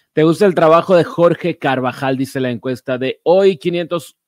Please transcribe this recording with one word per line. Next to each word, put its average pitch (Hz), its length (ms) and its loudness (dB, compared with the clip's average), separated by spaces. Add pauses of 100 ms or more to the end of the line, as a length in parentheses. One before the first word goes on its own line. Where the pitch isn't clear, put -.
(120)
¿Te 156 100 0
gusta 165 220 2
el 185 100 4
trabajo 165 400 4
de 165 100 4
Jorge 170 520 -2
Carvajal? 131 640 -4
Dice 135 220 -6
la 127 100 -4
encuesta 127 480 -8
de 131 260 -6
hoy, 190 320 2
quinientos 175 720 -8